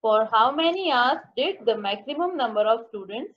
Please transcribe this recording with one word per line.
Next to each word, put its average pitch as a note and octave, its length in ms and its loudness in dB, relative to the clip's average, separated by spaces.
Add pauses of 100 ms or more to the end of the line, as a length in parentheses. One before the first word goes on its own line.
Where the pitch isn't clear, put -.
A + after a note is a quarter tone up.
for A3 300 2
how A3+ 200 4
many E4 400 0
hours C4+ 280 2 (160)
did C#4 300 -4
the A3 120 2
maximum C#4+ 600 -4
number A3 240 -2
of A3+ 280 0
students G#3 480 -12